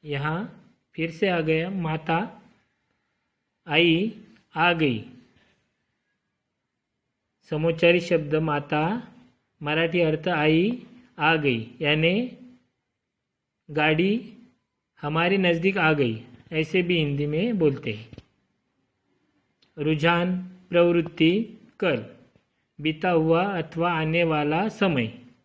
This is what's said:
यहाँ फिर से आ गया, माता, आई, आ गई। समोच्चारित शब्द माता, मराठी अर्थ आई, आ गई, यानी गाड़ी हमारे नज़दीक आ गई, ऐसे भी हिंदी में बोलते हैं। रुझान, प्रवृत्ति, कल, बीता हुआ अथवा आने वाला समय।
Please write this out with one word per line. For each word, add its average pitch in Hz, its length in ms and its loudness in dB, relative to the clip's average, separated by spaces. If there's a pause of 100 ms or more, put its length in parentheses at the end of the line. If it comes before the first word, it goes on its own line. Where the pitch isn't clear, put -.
यहाँ 151 340 -4 (580)
फिर 165 160 -6
से 196 180 -2
आ 175 120 0
गया, 160 280 0
माता, 165 500 -4 (1500)
आई, 170 460 2 (420)
आ 165 180 2
गई। 143 260 0 (2500)
समोच्चारित 165 520 2
शब्द 156 320 0
माता, 151 480 -2 (800)
मराठी 160 400 0
अर्थ 156 260 0
आई, 165 600 0 (320)
आ 160 160 2
गई, 139 240 0 (220)
यानी 156 340 2 (1500)
गाड़ी 156 440 2 (880)
हमारे 165 360 0
नज़दीक 180 400 2
आ 160 160 4
गई, 127 220 0 (360)
ऐसे 160 300 -2
भी 175 160 0
हिंदी 147 280 -2
में 185 340 -2
बोलते 135 340 0
हैं। 110 160 -14 (1700)
रुझान, 165 600 2 (320)
प्रवृत्ति, 170 640 4 (460)
कल, 135 260 0 (720)
बीता 156 300 -2
हुआ 165 340 4 (100)
अथवा 165 400 -2
आने 160 300 0
वाला 156 460 0
समय। 139 420 0 (340)